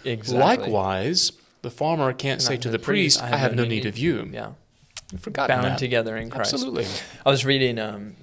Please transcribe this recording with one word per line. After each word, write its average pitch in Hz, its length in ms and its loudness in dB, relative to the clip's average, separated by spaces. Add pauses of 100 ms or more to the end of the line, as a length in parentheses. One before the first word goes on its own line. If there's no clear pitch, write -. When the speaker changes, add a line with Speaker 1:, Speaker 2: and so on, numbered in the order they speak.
Speaker 1:
Exactly. 120 380 -2
Speaker 2:
Likewise, 107 880 2 (300)
the 120 80 -8
farmer 147 440 0
can't 139 260 -2
Speaker 1:
Not - 80 2
Speaker 2:
say 135 80 0
to 120 140 -4
Speaker 1:
the 113 80 0
Speaker 2:
the - 60 -4
Speaker 1:
priest, 185 360 4
Speaker 2:
priest, 123 120 -2
"I 147 40 2
have 127 180 2
no 120 120 2
need 113 180 -2
of 104 140 -4
you." 127 340 -2
Speaker 1:
Yeah. 110 200 -10 (600)
Speaker 2:
I've 190 100 -12
forgotten 131 340 0
Speaker 1:
Bound 123 160 2
Speaker 2:
that. 131 80 -2
Speaker 1:
together 117 360 0
in 113 140 -8
Christ. - 240 -2
Speaker 2:
Absolutely. 254 320 -2 (400)
Speaker 1:
I 135 40 6
was 131 140 4
reading, 131 360 2
um, 107 420 -8